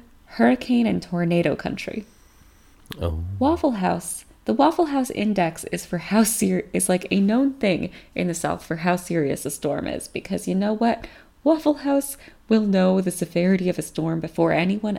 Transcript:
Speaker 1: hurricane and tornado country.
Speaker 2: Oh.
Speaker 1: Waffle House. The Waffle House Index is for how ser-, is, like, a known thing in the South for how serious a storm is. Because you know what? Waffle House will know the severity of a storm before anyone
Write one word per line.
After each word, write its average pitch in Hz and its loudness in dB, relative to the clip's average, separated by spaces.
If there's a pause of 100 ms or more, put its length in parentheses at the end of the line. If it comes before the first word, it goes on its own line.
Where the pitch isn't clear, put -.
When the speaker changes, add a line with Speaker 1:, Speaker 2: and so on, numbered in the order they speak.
(260)
Speaker 1:
hurricane 240 2
and 180 0
tornado 170 0
country. - -8 (920)
Speaker 2:
Oh. 82 -2 (180)
Speaker 1:
Waffle 294 2
House. 180 -2 (220)
The 220 2
Waffle 320 4
House 277 -2
Index 196 -2
is 175 -6
for 180 -4
how 208 2
ser-, 190 0
is, 185 0
like, 185 0
a 196 2
known 247 2
thing 196 -2 (240)
in 180 -2
the 165 -4
South 165 -4
for - -6
how 175 0
serious 151 -2
a 147 -6
storm 143 -4
is. - -6
Because - -6
you 180 0
know 202 0
what? 226 0 (380)
Waffle 302 4
House 277 -2 (320)
will 220 4
know 190 4
the 185 -2
severity 180 0
of 175 -2
a 151 -2
storm 165 -2
before 160 2
anyone 196 0